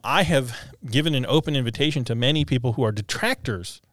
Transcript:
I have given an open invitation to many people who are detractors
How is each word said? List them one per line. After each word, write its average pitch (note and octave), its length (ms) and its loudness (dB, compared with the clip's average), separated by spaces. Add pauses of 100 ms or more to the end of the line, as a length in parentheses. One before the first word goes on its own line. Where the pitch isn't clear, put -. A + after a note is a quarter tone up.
I D#3+ 200 2
have C3+ 340 0 (320)
given D3+ 240 2
an B2+ 140 0
open D3+ 280 2
invitation C3+ 500 0
to A#2 100 -2
many C#3+ 300 2
people A#2+ 280 2
who B2+ 100 0
are A2 80 4
detractors G#2 880 -4 (140)